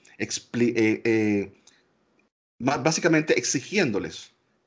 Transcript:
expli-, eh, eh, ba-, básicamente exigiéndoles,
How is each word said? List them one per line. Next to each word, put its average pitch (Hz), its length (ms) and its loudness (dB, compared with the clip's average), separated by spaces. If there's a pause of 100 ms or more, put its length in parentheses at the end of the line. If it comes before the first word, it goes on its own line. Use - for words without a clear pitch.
(200)
expli-, 117 560 -2
eh, 110 280 2
eh, 107 500 0 (1080)
ba-, 135 180 0
básicamente 160 640 2
exigiéndoles, 117 920 -4 (340)